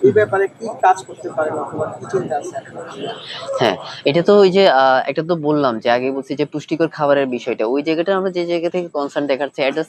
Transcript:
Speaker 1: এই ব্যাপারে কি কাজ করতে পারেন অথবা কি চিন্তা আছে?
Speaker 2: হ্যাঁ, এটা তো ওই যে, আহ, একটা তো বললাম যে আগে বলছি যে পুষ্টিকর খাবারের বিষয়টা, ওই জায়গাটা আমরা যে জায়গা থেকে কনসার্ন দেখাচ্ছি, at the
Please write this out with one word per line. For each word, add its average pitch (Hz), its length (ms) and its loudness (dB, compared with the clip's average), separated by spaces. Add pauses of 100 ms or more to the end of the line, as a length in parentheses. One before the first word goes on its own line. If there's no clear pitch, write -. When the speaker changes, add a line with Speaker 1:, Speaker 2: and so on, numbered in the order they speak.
Speaker 1:
এই 381 100 6
ব্যাপারে 196 360 2
কি - 200 -12 (140)
কাজ 185 220 4
করতে - 260 -14
পারেন 156 240 -4
অথবা - 320 -6
কি - 260 -12
চিন্তা 165 260 -4
আছে? - 180 -8 (1040)
Speaker 2:
হ্যাঁ, 95 180 2 (280)
এটা 143 180 4
তো 208 160 6
ওই 190 120 8
যে, 190 180 6
আহ, 131 400 4
একটা 147 140 -4
তো 170 120 0
বললাম 147 440 0
যে 120 120 2
আগে 127 200 2
বলছি 135 240 -6
যে 143 100 -2
পুষ্টিকর 151 420 -4
খাবারের 143 400 2
বিষয়টা, 120 380 -4
ওই 135 180 -2
জায়গাটা 170 340 0
আমরা 190 140 -2
যে 175 140 -4
জায়গা 170 240 -2
থেকে 175 180 -4
কনসার্ন 143 400 -4
দেখাচ্ছি, 139 340 -2
at 135 120 2
the 160 160 -2